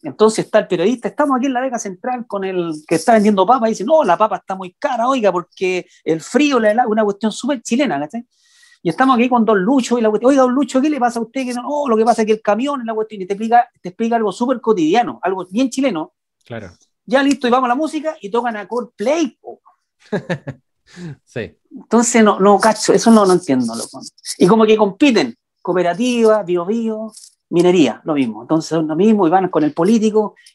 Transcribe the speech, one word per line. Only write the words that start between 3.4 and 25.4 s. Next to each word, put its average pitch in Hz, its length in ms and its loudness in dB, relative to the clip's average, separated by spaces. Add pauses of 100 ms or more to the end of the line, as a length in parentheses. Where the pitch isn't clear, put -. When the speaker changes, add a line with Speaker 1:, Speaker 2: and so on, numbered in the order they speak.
Speaker 1:
papa, 226 220 2
y 226 60 0
dice, 190 100 -8
"No, 302 220 2
la 175 120 2
papa 208 200 0
está - 180 -10
muy 185 200 -14
cara, 247 340 -4
oiga, 226 240 2
porque 180 540 -4 (180)
el 160 160 0
frío, 269 400 0
la 214 100 4
helada", 240 160 2
una 220 160 0
cuestión 202 300 -2
súper 254 300 -4
chilena, 233 360 -2
¿cachai? 151 260 -10 (580)
Y 170 80 -2
estamos 254 260 2
aquí 240 120 2
con 240 160 2
don 208 140 2
Lucho, 240 400 0
y 240 40 0
la 214 80 2
cuestión, 214 200 2
"Oiga, 269 120 4
don 247 100 2
Lucho, 262 280 0
¿qué 302 100 0
le 285 100 -4
pasa 240 180 -2
a 233 40 -4
usted?" 262 240 -8
Que 247 80 -8
no, 240 80 -10
"No, 285 260 -4
lo 220 80 2
que 220 80 2
pasa 226 180 2
es 220 40 0
que 214 80 2
el 214 80 -6
camión", 247 420 -2
la 226 100 -6
cuestión, 214 280 -8
y 180 40 -10
te 196 60 -6
explica, 226 360 0 (120)
te - 80 -12
explica 226 260 -4
algo 220 160 0
súper 240 300 -4
cotidiano, 214 600 0
algo 185 240 -4
bien 240 240 -2
chileno. 262 420 -4 (320)
Speaker 2:
Claro. 104 260 -14 (340)
Speaker 1:
Ya 254 180 0
listo, 277 260 0
y - 20 2
vamos 254 160 2
a - 20 -2
la 240 60 2
música, 311 460 -6
y 196 100 -12
tocan 233 280 -2
a 202 100 -12
Coldplay, 247 720 -4
po. - 200 -18 (360)
Speaker 2:
<laughs> - 680 -8 (640)
Sí. - 340 -10 (100)
Speaker 1:
Entonces, 233 540 0
no, 202 160 4
no 196 220 4
cacho, 220 320 0
eso 196 180 4
no, 220 160 6
no 185 60 4
entiendo, 127 420 0
loco. - 260 -12 (380)
Y - 80 -2
como 220 180 4
que 214 120 4
compiten, 202 580 0 (260)